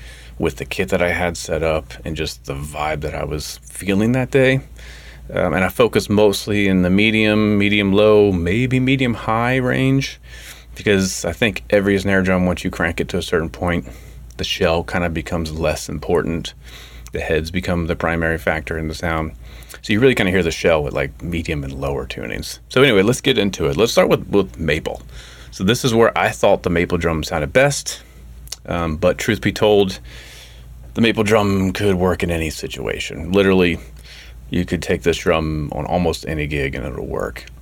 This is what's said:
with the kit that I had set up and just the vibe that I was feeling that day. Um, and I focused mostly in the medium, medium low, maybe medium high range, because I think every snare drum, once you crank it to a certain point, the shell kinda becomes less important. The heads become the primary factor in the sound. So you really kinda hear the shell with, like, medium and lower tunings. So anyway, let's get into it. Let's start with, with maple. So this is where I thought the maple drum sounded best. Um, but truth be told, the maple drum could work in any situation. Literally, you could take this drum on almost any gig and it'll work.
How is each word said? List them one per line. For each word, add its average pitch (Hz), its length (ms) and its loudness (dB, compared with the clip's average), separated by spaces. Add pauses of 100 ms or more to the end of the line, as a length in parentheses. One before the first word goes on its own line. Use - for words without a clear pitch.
(400)
with 80 180 -2
the - 80 -8
kit 92 240 -4
that 90 120 0
I 87 100 2
had 85 240 -2
set 80 280 -6
up 78 300 -2 (120)
and 78 100 -6
just 76 300 -8
the 69 100 -8
vibe 76 460 -6
that 73 140 -6
I 73 100 -8
was 76 380 -8
feeling 98 500 0
that 127 180 -2
day. 135 300 4 (720)
Um, 90 200 2
and 92 120 2
I 92 40 2
focused 110 400 2
mostly 101 600 2
in 92 140 4
the 90 60 2
medium, 107 680 4
medium 101 340 2
low, 104 400 6
maybe 110 480 0
medium 127 360 2
high 117 420 0
range, 131 640 0 (560)
because 95 500 0
I 87 80 -4
think 104 360 -2
every 101 300 4
snare 98 220 2
drum, 92 240 2
once 90 180 0
you 92 80 -4
crank 85 280 -2
it 87 100 -4
to 95 80 -4
a 85 40 -4
certain 82 280 -2
point, 87 380 -2 (500)
the 95 60 -6
shell 85 400 0
kinda 87 260 -2
becomes 80 420 -4
less 78 360 -4
important. 80 680 -2 (560)
The 82 100 -6
heads 80 300 -2
become 90 340 -2
the 85 100 -2
primary 82 440 -2
factor 80 400 -4
in 80 80 -4
the 78 80 -8
sound. 80 380 -4 (500)
So 107 100 -2
you 107 60 2
really 127 160 6
kinda 98 160 2
hear 95 100 4
the 80 80 0
shell 80 320 2
with, 69 120 -4
like, 67 280 -4
medium 82 420 -4
and 67 160 -8
lower 69 280 -6
tunings. - 500 -10 (120)
So 127 120 4
anyway, 110 220 6
let's 123 180 2
get 131 160 2
into 98 300 0
it. 71 100 0
Let's 110 140 2
start - 180 4
with, 98 200 0
with 190 300 0
maple. - 440 -4 (480)
So - 120 -8
this - 220 2
is 120 80 0
where 113 240 4
I 95 120 2
thought 101 340 2
the 90 80 0
maple 87 260 2
drum 82 260 0
sounded 78 300 -4
best. - 480 0 (640)
Um, 85 300 -2
but 87 240 0
truth 104 220 0
be 104 100 0
told, 101 480 4 (960)
the 110 60 0
maple 113 220 4
drum 101 480 2
could 101 240 0
work 90 280 0
in 87 80 0
any 80 180 -2
situation. 71 840 -8
Literally, 92 460 4 (720)
you 87 160 -2
could 87 160 -4
take - 220 -2
this 82 140 2
drum 78 560 0
on 73 120 -6
almost - 420 -2
any 76 200 -4
gig 69 260 -4
and 67 120 -6
it'll 67 200 -8
work. - 400 -8 (160)